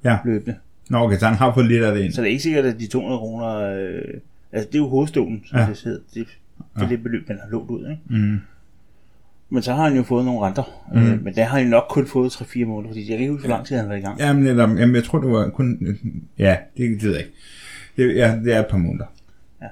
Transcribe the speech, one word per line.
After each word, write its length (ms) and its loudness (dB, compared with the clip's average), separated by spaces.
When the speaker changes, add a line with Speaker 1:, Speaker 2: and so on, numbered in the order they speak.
Speaker 1:
Ja. 220 4
Speaker 2:
løbende. 300 -2
Speaker 1:
Nå, 80 0
okay, 200 2
så 80 2
han 100 4
har 180 4
fået 140 4
lidt 160 4
af 120 2
det 80 0
ind. 100 -2
Speaker 2:
Så 80 -4
det 60 2
er 40 2
ikke 120 -2
sikkert, 220 2
at 140 -2
de 80 -8
to 140 -2
hundrede 180 -4
kroner... 360 -6
Øh, 460 -6
altså, 200 -6
det 40 -4
er 40 2
jo 100 2
hovedstolen, 560 0
som 140 0
Speaker 1:
Ja. 100 4
Speaker 2:
det 140 -8
hedder. 160 -6
Det, 20 -
det 100 -8
er 80 -2
Speaker 1:
Ja. 60 -2
Speaker 2:
det 140 -2
beløb, 260 -6
man 140 -6
har 80 -18
lånt 180 -8
ud, 200 -8
ikke? 360 -2
Speaker 1:
Mm. 120 0
Speaker 2:
Men 100 0
så 100 -2
har 140 2
han 100 4
jo 60 2
fået 220 0
nogle 220 -2
renter, 360 -6
Speaker 1:
Mm. 80 6
Speaker 2:
øh, 220 2
men 120 -8
der 80 2
har 140 0
han 80 2
jo 60 2
nok 180 6
kun 180 0
fået 240 0
tre-fire 340 -6
måneder, 280 -8
fordi 80 -10
jeg 60 -12
kan 20 -4
ikke 120 0
huske, 160 -6
hvor 80 0
lang 120 -6
tid 80 -4
han 100 -2
har 40 -6
været 100 -4
i 60 -10
gang. 140 -8
Speaker 1:
Jamen, 240 4
netop. 260 6
Jamen, 260 4
jeg 80 2
tror, 160 0
det 120 0
var 180 2
kun, 320 -2
øh, 140 -2
ja, 180 4
det, 120 -2
det 140 -4
ved 80 2
jeg 80 0
ikke. 140 -10
Det, 180 4
ja, 280 4
det 100 2
er 60 4
et 100 2
par 80 0
måneder. 280 -2
Speaker 2:
Ja. 100 -14